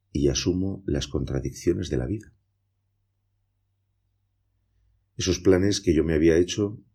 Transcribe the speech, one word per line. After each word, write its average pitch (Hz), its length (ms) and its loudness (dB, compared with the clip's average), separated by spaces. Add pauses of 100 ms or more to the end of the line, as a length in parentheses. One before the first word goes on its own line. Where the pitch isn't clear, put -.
(120)
y 71 180 0
asumo 92 580 -2
las 71 200 -2
contradicciones 76 840 -4
de 73 60 -2
la 62 100 -4
vida. - 260 -8 (2750)
Esos 90 220 0
planes 98 420 2
que 87 140 0
yo 76 100 4
me 80 120 0
había 80 220 4
hecho 101 440 -2 (140)